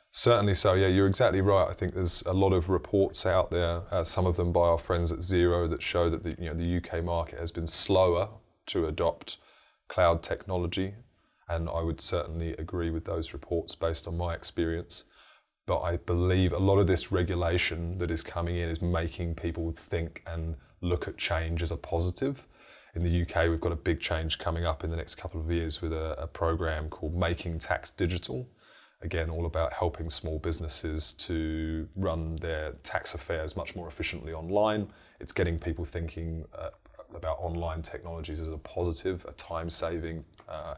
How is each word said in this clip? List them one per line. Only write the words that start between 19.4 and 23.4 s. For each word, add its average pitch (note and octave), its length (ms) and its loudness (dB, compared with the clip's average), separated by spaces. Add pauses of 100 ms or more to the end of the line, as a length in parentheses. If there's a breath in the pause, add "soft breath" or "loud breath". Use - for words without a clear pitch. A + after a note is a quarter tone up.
think E2 560 -6
and E2 300 -6 (240 soft breath)
look F2 260 0
at - 120 -8
change E2 440 0
as E2 80 0
a E2 60 -4
positive. F2+ 680 -2 (480 loud breath)
In E2+ 80 -2
the E2+ 80 2
U E2+ 160 4
K, E2+ 240 2